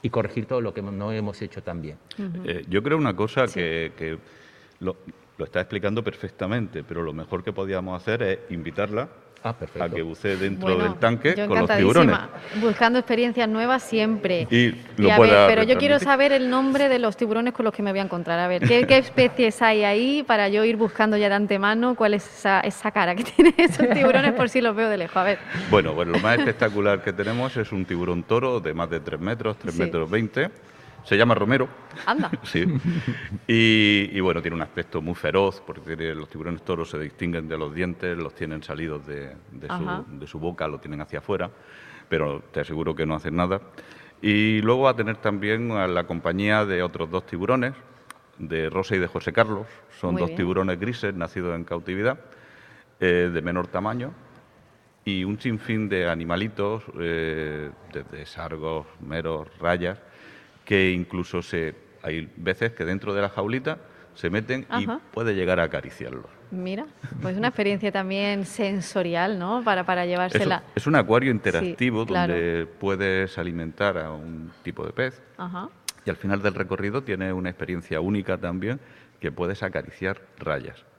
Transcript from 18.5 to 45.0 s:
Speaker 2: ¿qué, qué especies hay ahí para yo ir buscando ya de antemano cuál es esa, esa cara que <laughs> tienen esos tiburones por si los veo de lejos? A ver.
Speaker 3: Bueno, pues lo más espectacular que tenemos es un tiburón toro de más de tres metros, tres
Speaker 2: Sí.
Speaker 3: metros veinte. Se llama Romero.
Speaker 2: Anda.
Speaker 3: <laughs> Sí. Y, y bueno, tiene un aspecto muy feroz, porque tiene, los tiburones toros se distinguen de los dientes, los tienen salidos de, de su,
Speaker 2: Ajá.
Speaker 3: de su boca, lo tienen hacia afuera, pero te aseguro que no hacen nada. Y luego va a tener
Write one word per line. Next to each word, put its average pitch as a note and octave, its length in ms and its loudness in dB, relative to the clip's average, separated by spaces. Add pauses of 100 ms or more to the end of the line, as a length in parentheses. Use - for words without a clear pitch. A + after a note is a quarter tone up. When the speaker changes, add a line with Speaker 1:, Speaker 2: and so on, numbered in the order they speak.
Speaker 2:
¿qué, A#3+ 220 6
qué C4+ 120 8
especies B3 600 2
hay G#3+ 220 4
ahí B3 400 2
para G#3 240 2
yo G#3 160 2
ir A3 140 2
buscando G#3+ 400 2
ya G#3 100 4
de G3 80 4
antemano G#3 600 2
cuál G#3+ 180 2
es G3+ 120 -2
esa, - 360 2
esa G#3 300 -4
cara F3+ 240 0
que A3+ 80 -2
<laughs> - 120 -8
tienen D#4 220 10
esos D4+ 320 4
tiburones C4 420 6
por B3 160 2
si B3+ 140 2
los A3 160 2
veo A3+ 120 2
de G#3 80 2
lejos? E3+ 200 -2
A F#3 60 4
ver. G3 160 2 (300)
Speaker 3:
Bueno, E2 240 6
pues E2+ 140 0
lo F2 120 2
más A2 200 4
espectacular G2+ 640 2
que G2+ 80 -2
tenemos A#2 460 -2
es G#2+ 160 -4
un F#2+ 100 -2
tiburón F2 400 -2
toro A#2+ 380 2
de D#2 120 -4
más E2+ 160 -4
de D#2+ 120 -4
tres D#2 180 -8
metros, G#2+ 400 -4
tres E2 160 -8
Speaker 2:
Sí. E2+ 60 -2
Speaker 3:
metros E2 280 -2
veinte. A2+ 420 -2 (520)
Se G2+ 140 2
llama A#2 180 8
Romero. B2 320 2 (380)
Speaker 2:
Anda. B3+ 320 0
Speaker 3:
<laughs> - 60 -16
Sí. E3 200 0 (840)
Y, A2 640 6
y G2 100 -2
bueno, E2+ 200 2
tiene E2 140 -4
un D#2+ 60 -4
aspecto E2 400 -6
muy E2+ 140 -4
feroz, F#2+ 500 0
porque - 160 -14 (160)
tiene, D#2+ 180 -4
los D2+ 140 -12
tiburones D#2+ 340 -8
toros E2 260 -4
se D#2 100 -8
distinguen E2 480 -6
de D#2+ 100 -6
los D2+ 160 -6
dientes, F2 440 -6
los E2 160 -8
tienen D#2 300 -8
salidos D2+ 420 -8
de, C#2+ 260 -12 (200)
de C#2 160 -16
su, E3+ 60 -8
Speaker 2:
Ajá. F3+ 340 -6
Speaker 3:
de C#2+ 200 -14
su D#2+ 120 -14
boca, D#2+ 280 -6
lo C#2+ 120 -8
tienen D2+ 220 -12
hacia D2 180 -10
afuera, F2+ 300 -4 (600)
pero D2+ 320 -2 (100)
te D2+ 100 -4
aseguro D#2 340 -4
que D#2 100 -2
no D#2 100 -2
hacen D2+ 200 -6
nada. F2+ 260 0 (600)
Y G#2+ 400 4
luego B2 220 2
va C3+ 80 6
a A#2+ 40 -2
tener A2+ 220 -2